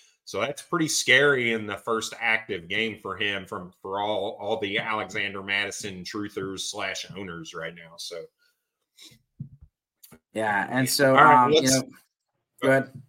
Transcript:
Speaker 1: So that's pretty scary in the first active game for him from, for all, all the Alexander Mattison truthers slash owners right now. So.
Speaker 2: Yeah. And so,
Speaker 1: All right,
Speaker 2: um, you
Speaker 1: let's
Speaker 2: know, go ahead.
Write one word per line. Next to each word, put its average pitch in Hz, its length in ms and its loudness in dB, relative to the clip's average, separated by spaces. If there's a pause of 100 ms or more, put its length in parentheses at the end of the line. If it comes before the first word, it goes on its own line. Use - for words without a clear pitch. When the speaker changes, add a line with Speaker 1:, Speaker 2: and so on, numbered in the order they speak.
(240)
Speaker 1:
So 98 160 -6
that's 131 220 -6
pretty 165 260 -2
scary 127 640 4
in 107 160 -4
the 101 80 -6
first 110 440 -4
active 107 460 -2
game 104 340 -4
for 95 160 -8
him 98 300 -4
from, 90 340 -12
for 98 200 -6
all, 104 400 -2
all 107 180 -2
the 104 220 -4
Alexander 101 600 -6
Mattison 98 640 -6
truthers 98 600 -8
slash 95 440 -8 (100)
owners 85 380 -12
right 82 220 -10
now. 82 200 -20
So. 82 280 -12 (2000)
Speaker 2:
Yeah. 104 360 -2
And 127 220 -2
so, 135 260 4
Speaker 1:
All 143 80 10
right, 147 200 10
Speaker 2:
um, 139 80 4
you 156 80 6
Speaker 1:
let's 131 140 4
Speaker 2:
know, 131 140 0 (720)
go 135 100 2
ahead. 135 200 2 (180)